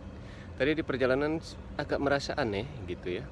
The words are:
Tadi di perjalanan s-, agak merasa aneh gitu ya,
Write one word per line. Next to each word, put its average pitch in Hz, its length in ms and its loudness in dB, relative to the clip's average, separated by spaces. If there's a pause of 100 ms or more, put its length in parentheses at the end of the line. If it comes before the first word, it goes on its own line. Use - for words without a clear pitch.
(600)
Tadi 147 160 4
di 160 80 -2
perjalanan 139 560 4
s-, - 160 -10 (160)
agak 147 240 0
merasa 139 400 2
aneh 113 320 0 (160)
gitu 87 320 -4
ya, - 140 -6